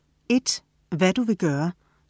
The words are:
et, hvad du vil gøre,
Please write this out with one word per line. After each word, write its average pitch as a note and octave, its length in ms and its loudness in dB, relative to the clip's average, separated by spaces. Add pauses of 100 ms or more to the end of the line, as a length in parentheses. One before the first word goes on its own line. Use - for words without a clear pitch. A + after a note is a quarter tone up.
(300)
et, - 340 0 (260)
hvad F#3 240 2
du B3+ 100 0
vil A3 140 0
gøre, D#3 340 0 (380)